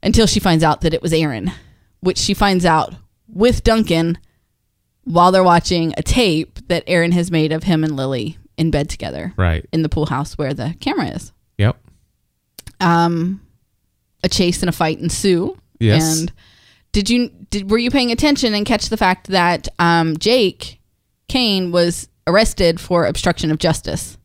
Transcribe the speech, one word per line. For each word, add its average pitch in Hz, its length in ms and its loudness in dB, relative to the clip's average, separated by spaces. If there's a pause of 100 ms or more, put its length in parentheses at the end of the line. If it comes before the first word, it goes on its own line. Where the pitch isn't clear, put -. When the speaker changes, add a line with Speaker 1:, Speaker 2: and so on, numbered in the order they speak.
Speaker 1:
Until 226 260 4
she - 120 2
finds 165 240 2
out 156 180 0
that 160 120 0
it - 80 -2
was 160 120 -2
Aaron, 151 380 -2 (500)
which 180 160 0
she - 160 -2
finds 190 320 2
out 160 280 2 (340)
with 233 360 2
Duncan 170 540 0 (840)
while 180 280 4
they're 190 120 4
watching 170 540 2
a - 60 -6
tape 180 640 0
that 170 200 -2
Aaron 170 240 2
has 175 200 0
made 156 200 0
of 160 120 -4
him 165 200 2
and 156 120 -2
Lily 135 420 -6 (200)
in 160 140 0
bed 147 180 -2
together 76 480 -10
Speaker 2:
Right. 85 340 0
Speaker 1:
in - 120 0
the - 60 -2
pool 151 180 -2
house 135 300 -6
where 143 160 -4
the 139 260 -8
camera - 280 -2
is. - 240 -10 (260)
Speaker 2:
Yep. 101 200 0 (1000)
Speaker 1:
Um, 170 640 0 (840)
a 185 60 0
chase 175 320 0
and 185 80 -2
a 165 40 -2
fight 160 260 -2
ensue. 185 580 0 (220)
Speaker 2:
Yes. 160 400 2
Speaker 1:
And 170 120 -4 (600)
did 208 180 0
you, 247 200 2 (200)
did, 196 200 -6
were 220 80 2
you 240 140 0
paying 247 200 0
attention 269 420 0
and 208 120 -2
catch 220 240 -2
the 220 80 -4
fact 185 300 0
that, 180 400 0 (120)
um, 165 380 2
Jake - 640 0 (480)
Kane 196 440 -2
was 175 380 0 (180)
arrested 180 520 2
for 175 260 0
obstruction 170 460 -2
of 156 60 -2
justice? - 680 -4